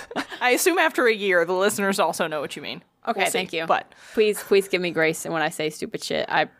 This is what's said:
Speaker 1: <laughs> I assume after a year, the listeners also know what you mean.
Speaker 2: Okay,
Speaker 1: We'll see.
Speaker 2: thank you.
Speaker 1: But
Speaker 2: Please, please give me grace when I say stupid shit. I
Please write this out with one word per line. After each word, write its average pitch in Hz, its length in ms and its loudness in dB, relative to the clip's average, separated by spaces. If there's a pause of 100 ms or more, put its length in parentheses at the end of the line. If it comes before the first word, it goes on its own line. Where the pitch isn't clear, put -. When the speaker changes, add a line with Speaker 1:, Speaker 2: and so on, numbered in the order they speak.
Speaker 1:
<laughs> - 340 -8
I 247 100 2
assume 339 280 2
after 320 280 2
a 220 60 4
year, 185 320 2
the 180 80 -2
listeners 196 460 2
also 170 280 0
know 151 140 -4
what 160 140 -8
you 147 60 -12
mean. 131 220 -10 (240)
Speaker 2:
Okay, 220 140 -2
Speaker 1:
We'll 180 60 2
see. 160 40 -2
Speaker 2:
thank 185 220 -4
you. 165 120 -4
Speaker 1:
But - 280 0 (200)
Speaker 2:
Please, 214 300 2
please 196 240 4
give 180 140 -2
me 175 100 -2
grace 160 340 0
when 165 160 -2
I 156 80 0
say 156 200 -4
stupid - 340 -10
shit. - 240 -2
I 156 200 0 (120)